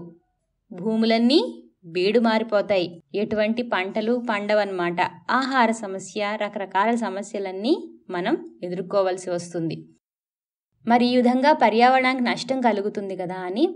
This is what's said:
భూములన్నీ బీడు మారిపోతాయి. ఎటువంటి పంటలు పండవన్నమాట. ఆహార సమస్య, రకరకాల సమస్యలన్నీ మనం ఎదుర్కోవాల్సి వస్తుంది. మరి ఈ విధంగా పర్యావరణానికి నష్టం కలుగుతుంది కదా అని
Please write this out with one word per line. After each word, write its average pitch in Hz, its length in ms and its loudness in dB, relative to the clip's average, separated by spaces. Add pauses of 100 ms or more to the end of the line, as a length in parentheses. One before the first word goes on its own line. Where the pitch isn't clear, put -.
(760)
భూములన్నీ 226 880 2 (220)
బీడు 180 340 2
మారిపోతాయి. 208 840 0 (120)
ఎటువంటి 214 480 -2
పంటలు 220 640 -2
పండవన్నమాట. 196 720 0 (280)
ఆహార 254 420 2
సమస్య, 202 680 -6
రకరకాల 202 540 -2
సమస్యలన్నీ 202 960 -4 (160)
మనం 185 400 -4 (140)
ఎదుర్కోవాల్సి 185 640 -2
వస్తుంది. 175 560 -6 (1000)
మరి 240 180 4
ఈ 247 100 2
విధంగా 254 380 4
పర్యావరణానికి 254 680 4
నష్టం 240 380 -2
కలుగుతుంది 202 540 0
కదా 180 200 -6
అని 185 400 0